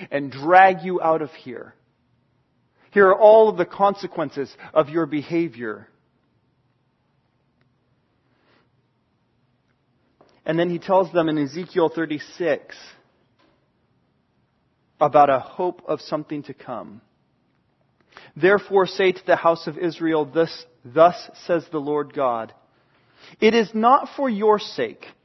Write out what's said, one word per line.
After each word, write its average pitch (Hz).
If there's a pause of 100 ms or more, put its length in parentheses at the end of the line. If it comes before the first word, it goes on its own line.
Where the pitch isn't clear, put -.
(120)
and 143
drag 175
you 180
out 160
of 147
here. - (1160)
Here 202
are 190
all 220
of 185
the 175
consequences 170 (180)
of 156
your 165
behavior." 131 (4000)
And 160
then 175
he 175
tells 185
them 165
in 156
Ezekiel 160
thirty-six 156 (2250)
about 143
a 131
hope 180
of 151
something 151
to 135
come. 101 (1300)
"Therefore 190
say 185
to 180
the 175
house 165
of 156
Israel, 160
this, 156 (200)
thus 160 (140)
says 170
the 156
Lord 143
God, 120 (880)
'It 220
is 226
not 247
for 277
your 214
sake, - (180)